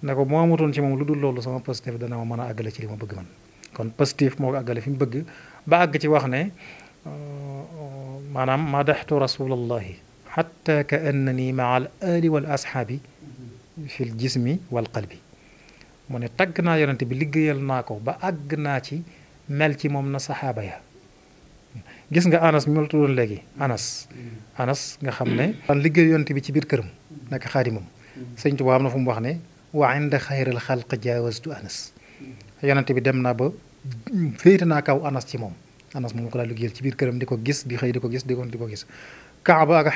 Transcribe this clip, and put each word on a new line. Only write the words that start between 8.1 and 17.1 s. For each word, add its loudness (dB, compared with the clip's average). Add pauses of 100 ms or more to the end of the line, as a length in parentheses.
maanaam, 0
"Madaxtu 2
rasulallahi -2 (380)
xatta 0
ka 0
annani 0
maa 2
al 0 (120)
ali 4
wal 2
asxaabi -4 (840)
fil -6
jismi 0 (120)
wal -2
qalbi." -6 (880)
Mu -6
ne -6
tagg 0
naa 4
Yonent 2
bi, -2